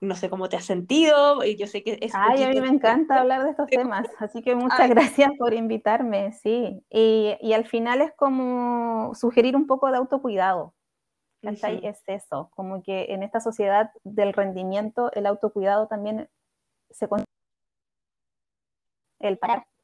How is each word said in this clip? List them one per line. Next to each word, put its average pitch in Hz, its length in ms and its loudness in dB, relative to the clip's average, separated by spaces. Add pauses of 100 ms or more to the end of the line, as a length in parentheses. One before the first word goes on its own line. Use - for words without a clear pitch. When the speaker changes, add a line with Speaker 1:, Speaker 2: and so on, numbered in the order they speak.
Speaker 1:
no 190 140 -4
sé 185 140 -6
cómo 185 200 -6
te 185 80 -4
has 180 80 -14
sentido, 285 800 4
y 214 120 0
yo 208 120 -6
sé 202 160 -10
que 220 180 -6
es 220 140 -6
Speaker 2:
Ay, 240 280 4
a 262 40 2
mí 262 80 2
Speaker 1:
poquito 262 80 2
Speaker 2:
me 262 60 -2
encanta 247 260 4
Speaker 1:
tiempo. 311 180 2
Speaker 2:
hablar 262 300 2
de 294 80 0
estos 294 160 -4
temas, 233 400 0 (120)
así 220 220 -8
que 247 140 0
muchas 254 240 2
Speaker 1:
Ay. 254 100 6
Speaker 2:
gracias 277 480 4
por 240 160 0
invitarme, 220 800 -2
sí. 214 580 -4
Y, 220 520 2
y 220 120 0
al 226 120 2
final 233 360 0
es 311 120 0
como 240 1000 -2
sugerir 240 420 2
un 285 120 2
poco 269 240 2
de 254 60 0
autocuidado, 196 760 -2 (680)
¿cachai? 208 360 -6
Speaker 1:
Ujú. 208 100 -10
Speaker 2:
Es 208 200 -12
eso, 175 480 -10
como 190 280 -10
que 190 300 -6
en 190 100 -6
esta 208 160 -6
sociedad 220 520 0 (120)
del 202 300 -2
rendimiento, 202 800 -4
el 202 120 -4
autocuidado 208 640 -2
también 214 420 -8 (640)
se - 160 -6
con-, 202 160 -4 (2000)
el 226 180 -2
parar, 220 280 -4 (180)